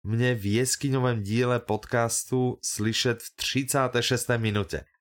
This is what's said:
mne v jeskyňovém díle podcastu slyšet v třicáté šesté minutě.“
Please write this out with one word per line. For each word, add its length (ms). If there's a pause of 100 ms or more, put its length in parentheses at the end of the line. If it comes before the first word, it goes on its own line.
mne 340
v 80 (100)
jeskyňovém 600
díle 420
podcastu 1000
slyšet 580
v 140
třicáté 680
šesté 380
minutě.“ 480 (160)